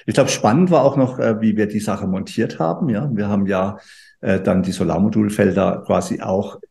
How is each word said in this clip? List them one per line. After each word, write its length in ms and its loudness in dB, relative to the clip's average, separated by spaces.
Ich 80 -2
glaub, 160 4
spannend 400 2
war 140 4
auch 120 2
noch, 220 0
äh, 240 0
wie 160 2
wir 80 2
die 140 -4
Sache 260 -4
montiert 540 -4
haben. 300 -2
Ja, 220 -2
wir 180 -2
haben 180 0
ja, 320 -2
äh, 180 0
dann 220 2
die 120 -2
Solarmodulfelder 1120 0
quasi 340 -2
auch 380 -4